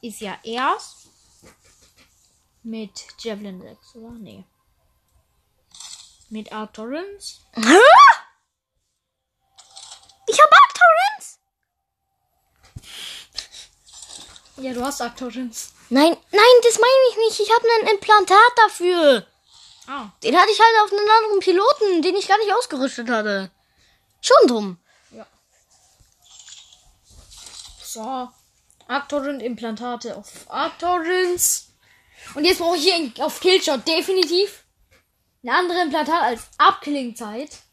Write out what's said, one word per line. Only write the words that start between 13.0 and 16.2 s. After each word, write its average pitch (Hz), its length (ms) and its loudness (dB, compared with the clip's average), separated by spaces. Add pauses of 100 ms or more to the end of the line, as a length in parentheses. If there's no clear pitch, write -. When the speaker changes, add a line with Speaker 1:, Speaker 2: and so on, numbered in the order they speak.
Speaker 1:
Ja, 262 160 -12
du 240 100 -8
hast 277 180 -8
Arc 233 140 -10
Torrents. 247 560 -12 (160)
Speaker 2:
Nein, 302 300 2 (140)